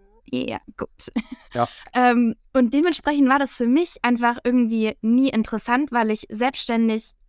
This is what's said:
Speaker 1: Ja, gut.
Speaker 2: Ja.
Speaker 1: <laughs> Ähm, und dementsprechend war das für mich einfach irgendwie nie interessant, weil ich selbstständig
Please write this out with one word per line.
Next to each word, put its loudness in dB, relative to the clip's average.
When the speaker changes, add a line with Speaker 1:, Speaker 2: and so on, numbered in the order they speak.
Speaker 1:
Ja, -6
gut. -12
Speaker 2:
Ja. 0
Speaker 1:
<laughs> -20
Ähm, 2
und 2
dementsprechend 2
war 4
das -4
für -2
mich 0
einfach 0
irgendwie 0
nie 2
interessant, -2
weil 0
ich -6
selbstständig -2